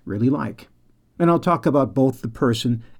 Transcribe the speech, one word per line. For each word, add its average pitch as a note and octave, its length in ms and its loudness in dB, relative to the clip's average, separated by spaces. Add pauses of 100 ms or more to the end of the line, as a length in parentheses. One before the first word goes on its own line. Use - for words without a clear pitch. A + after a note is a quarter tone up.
really G#2 240 -2
like. C#3 400 -4 (500)
And E3+ 120 4
I'll E3+ 80 4
talk E3+ 260 -2
about C3+ 300 2
both C3 260 0
the B2+ 80 -8
person A#2+ 540 -2 (180)